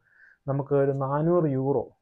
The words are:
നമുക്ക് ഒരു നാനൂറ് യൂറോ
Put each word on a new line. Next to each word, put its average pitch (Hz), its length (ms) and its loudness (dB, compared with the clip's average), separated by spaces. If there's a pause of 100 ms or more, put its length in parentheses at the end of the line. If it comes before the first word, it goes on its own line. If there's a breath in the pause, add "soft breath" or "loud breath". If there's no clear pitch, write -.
(480 soft breath)
നമുക്ക് 139 280 -2
ഒരു 139 220 2
നാനൂറ് 156 520 0
യൂറോ 131 340 0 (180)